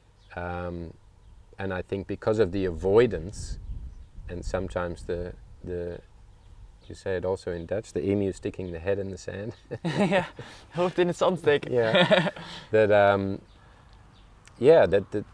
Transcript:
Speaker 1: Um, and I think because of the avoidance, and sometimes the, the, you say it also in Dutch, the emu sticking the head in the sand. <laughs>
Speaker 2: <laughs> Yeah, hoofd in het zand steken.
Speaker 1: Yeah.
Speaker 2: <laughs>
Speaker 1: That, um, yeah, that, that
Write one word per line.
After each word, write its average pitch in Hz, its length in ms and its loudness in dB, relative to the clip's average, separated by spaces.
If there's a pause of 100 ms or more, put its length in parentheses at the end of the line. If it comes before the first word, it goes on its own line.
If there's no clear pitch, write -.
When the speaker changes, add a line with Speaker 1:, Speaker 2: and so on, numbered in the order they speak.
(340)
Speaker 1:
Um, 87 600 -8 (640)
and 95 160 -6
I 92 80 -4
think 98 240 -6
because 107 320 -2
of 95 140 2
the 98 120 -2
avoidance, 92 960 0 (680)
and 87 160 -10
sometimes 90 600 -4
the, 87 300 -6 (280)
the, 87 360 -8 (920)
you 87 60 -14
say 95 220 -4
it 87 80 -4
also 92 280 -4
in 85 140 -6
Dutch, 101 260 -6
the 82 160 -2
emu 98 240 0
sticking 92 400 -8
the 82 60 -10
head 95 200 -2
in 98 120 -6
the 92 80 -10
sand. 98 360 -10 (140)
<laughs> - 100 -10
Speaker 2:
<laughs> - 60 -10
Yeah, 175 400 0 (500)
hoofd 175 240 -2
in 180 100 4
het 170 80 -2
zand 175 220 2
steken. 147 340 2
Speaker 1:
Yeah. 170 560 4 (220)
Speaker 2:
<laughs> - 200 -16
Speaker 1:
That, 107 200 6
um, 101 500 4 (1200)
yeah, 135 280 8
that, 95 240 2
that 104 240 -4